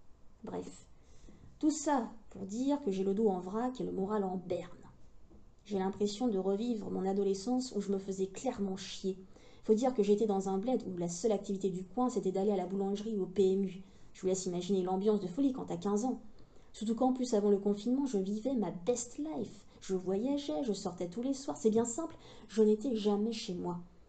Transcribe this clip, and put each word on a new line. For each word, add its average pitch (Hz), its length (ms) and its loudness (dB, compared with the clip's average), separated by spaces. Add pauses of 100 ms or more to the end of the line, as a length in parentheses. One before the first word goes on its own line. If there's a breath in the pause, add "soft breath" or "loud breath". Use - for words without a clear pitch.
(440)
Bref, 185 420 -10 (720 soft breath)
tout 294 140 4
ça 269 360 0 (220)
pour 190 120 -10
dire 254 400 0
que 202 100 0
j'ai 190 100 0
le 196 120 2
dos 220 140 4
en 180 120 2
vrac 220 400 -4
et 175 40 -2
le 180 60 -2
moral 196 320 0
en 190 140 -2
berne. 175 340 -4 (920)
J'ai 202 160 -2
l'impression 208 480 0
de 196 100 2
revivre 196 520 0
mon 185 160 -2
adolescence 202 720 0
où 208 40 2
je 190 100 -2
me 196 80 2
faisais 190 300 -4
clairement 202 480 -2
chier. - 420 -6 (460 loud breath)
Faut 220 100 6
dire 254 180 4
que 208 120 4
j'étais 208 220 6
dans 196 220 2
un 190 100 2
bled 226 280 0
où 185 100 -6
la 170 120 0
seule 220 240 0
activité 196 360 0
du 180 140 -2
coin, 247 260 0
c'était 190 240 0
d'aller 196 200 2
à 196 40 2
la 180 100 -2
boulangerie 202 500 -2
ou 185 80 0
au - 20 0
P 190 260 4
M 196 120 2
U. - 180 -6 (300 loud breath)
Je - 80 -18
vous 185 80 0
laisse 185 180 0
imaginer 180 360 0
l'ambiance 196 380 4
de 185 60 -4
folie 269 260 2
quand - 120 -6
t'as 170 120 -4
quinze 208 280 0
ans. 254 160 -2 (520 soft breath)
Surtout 220 220 -2
qu'en 254 180 4
plus, 254 220 0
avant 208 160 4
le 196 80 6
confinement, 247 480 2
je 214 100 0
vivais 214 380 0
ma 220 160 0
best 233 480 -2
life. 294 480 -8 (140 loud breath)
Je 185 160 -2
voyageais, 277 680 0
je 226 100 0
sortais - 360 -4
tous 233 120 -6
les 269 140 0
soirs. - 220 -6
C'est - 120 2
bien 220 160 4
simple, 330 320 -6 (320 loud breath)
je 214 140 2
n'étais 214 320 4
jamais 208 380 2
chez 196 220 -6
moi. 175 260 -4 (280)